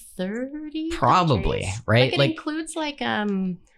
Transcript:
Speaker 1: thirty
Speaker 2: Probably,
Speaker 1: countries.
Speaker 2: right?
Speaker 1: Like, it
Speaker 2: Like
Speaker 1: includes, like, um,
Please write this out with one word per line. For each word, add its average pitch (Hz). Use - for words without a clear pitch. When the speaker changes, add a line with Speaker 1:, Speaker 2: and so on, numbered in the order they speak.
Speaker 1:
thirty 294
Speaker 2:
Probably, 147
Speaker 1:
countries. 98
Speaker 2:
right? 117
Speaker 1:
Like, 131
it -
Speaker 2:
Like -
Speaker 1:
includes, 320
like, 294
um, 208